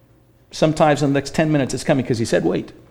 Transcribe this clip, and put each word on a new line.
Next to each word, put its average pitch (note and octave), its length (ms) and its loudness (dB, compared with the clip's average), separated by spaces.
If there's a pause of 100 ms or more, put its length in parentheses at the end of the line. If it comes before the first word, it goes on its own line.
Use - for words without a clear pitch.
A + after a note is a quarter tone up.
(500)
Sometimes D3+ 500 2
in C#3+ 100 2
the C#3 40 0
next C#3 220 -4
ten D#3 160 2
minutes C3+ 200 0
it's B2+ 120 -8
coming," C#3 200 0
'cause A2+ 140 -2
he A#2 60 -2
said, E3 200 0
"Wait." - 280 -4 (180)